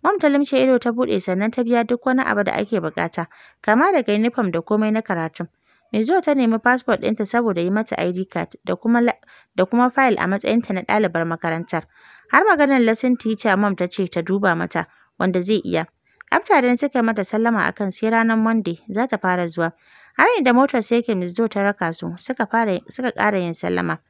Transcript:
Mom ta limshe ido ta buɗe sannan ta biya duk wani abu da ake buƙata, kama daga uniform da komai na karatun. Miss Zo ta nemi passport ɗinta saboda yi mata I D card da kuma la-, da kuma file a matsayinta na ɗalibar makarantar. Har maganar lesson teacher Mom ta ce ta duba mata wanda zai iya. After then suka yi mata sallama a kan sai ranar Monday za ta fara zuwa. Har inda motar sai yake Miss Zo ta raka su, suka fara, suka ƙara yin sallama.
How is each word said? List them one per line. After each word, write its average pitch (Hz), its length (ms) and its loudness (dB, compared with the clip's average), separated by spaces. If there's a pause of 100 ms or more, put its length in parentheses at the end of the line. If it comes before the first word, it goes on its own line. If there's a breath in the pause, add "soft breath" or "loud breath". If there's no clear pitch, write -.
Mom 381 160 0
ta 320 140 2
limshe 285 320 0
ido 262 160 4
ta 240 160 -2
buɗe 233 260 0
sannan 196 300 -2
ta 247 100 -4
biya 233 240 2
duk 240 200 -4
wani 262 180 2
abu 208 200 0
da 196 120 -2
ake 208 240 -2
buƙata, 170 480 -4 (340 soft breath)
kama 269 300 4
daga 240 240 0
uniform 226 360 0
da 170 100 -2
komai 214 320 0
na 220 80 -2
karatun. 170 480 -6 (420)
Miss 220 160 -2
Zo 359 140 2
ta 302 120 0
nemi 233 240 2
passport 247 440 0
ɗinta 214 260 -2
saboda 220 340 0
yi 175 80 0
mata 214 300 -4
I 175 120 -2
D 185 140 -4
card - 300 -8 (100)
da 180 100 -2
kuma 233 260 0
la-, 240 180 0 (360 soft breath)
da 185 100 2
kuma 247 260 2
file 254 260 2
a - 80 -2
matsayinta 208 480 -2
na 185 80 -4
ɗalibar 175 460 0
makarantar. 165 560 -6 (480 soft breath)
Har 302 180 6
maganar 285 340 4
lesson 233 320 2
teacher 220 400 -2
Mom 202 200 2
ta 180 100 -4
ce 180 220 -4
ta 175 140 -4
duba 190 360 0
mata 170 300 -4 (320 soft breath)
wanda 185 200 0
zai 196 240 0
iya. 165 220 -2 (460)
After 349 300 4
then 247 160 2
suka 269 200 -2
yi 233 60 2
mata 220 180 0
sallama 220 480 0
a - 40 -6
kan 196 180 -4
sai 220 180 -4
ranar 226 320 2
Monday 220 380 0 (100)
za 214 160 -2
ta - 120 -4
fara 180 280 0
zuwa. 165 260 -2 (460 soft breath)
Har 339 100 4 (120)
inda 254 120 4
motar 254 300 4
sai 233 220 -2
yake 226 120 -2
Miss 180 200 -4
Zo 226 120 0
ta 202 140 -2
raka 196 320 -2
su, 170 240 -10
suka 254 300 -6
fara, 214 320 -2 (100)
suka 254 220 -6
ƙara 202 280 0
yin 175 140 -4
sallama. 175 460 -4 (100)